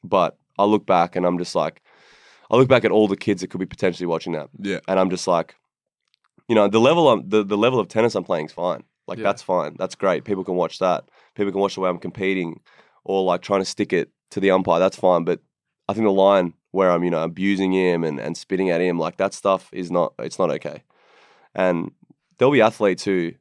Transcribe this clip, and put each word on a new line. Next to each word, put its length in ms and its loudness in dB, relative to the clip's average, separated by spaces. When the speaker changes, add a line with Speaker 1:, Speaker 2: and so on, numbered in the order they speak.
Speaker 1:
But 340 0
I 60 2
look 220 2
back 300 0
and 100 0
I'm 120 0
just 180 -6
like, 260 -4
I 60 2
look 120 4
back 160 2
at 80 2
all 160 4
the 80 -2
kids 240 -2
that 80 -8
could 120 -10
be 60 -4
potentially 400 -4
watching 280 -4
that. 140 -8
Speaker 2:
Yeah. 280 -6
Speaker 1:
And 140 2
I'm 100 2
just 160 -6
like, 280 0
you 60 2
know, 140 6
the 120 2
level 300 4
I'm, 180 0
the, 140 2
the 140 -2
level 240 2
of 80 -4
tennis 260 0
I'm 100 -4
playing 220 -4
is 60 -16
fine. 320 -6
Like, 100 -10
Speaker 3:
Yeah. 60 -10
Speaker 1:
that's 180 -2
fine. 360 -4
That's 160 -8
great. 300 -2
People 200 -6
can 100 -6
watch 240 -4
that. 260 0
People 160 -2
can 100 -2
watch 160 0
the 40 -8
way 100 -2
I'm 80 -4
competing 600 -4
or, 200 -2
like, 180 0
trying 180 0
to 40 -2
stick 280 -4
it 180 -2
to 100 -6
the 100 2
umpire. 300 2
That's 160 2
fine. 280 2
But 160 -2
I 60 -4
think 120 -2
the 60 4
line 420 4
where 180 2
I'm, 120 2
you 80 0
know, 140 -2
abusing 480 -2
him 320 0
and, 160 -4
and 160 -8
spitting 340 -4
at 100 0
him, 200 0
like, 160 -6
that 180 -2
stuff 380 -2
is 180 -10
not, 280 0
it's 200 -10
not 120 0
okay. 320 -8
And 360 -2
there'll 140 2
be 100 4
athletes 420 0
who 360 -2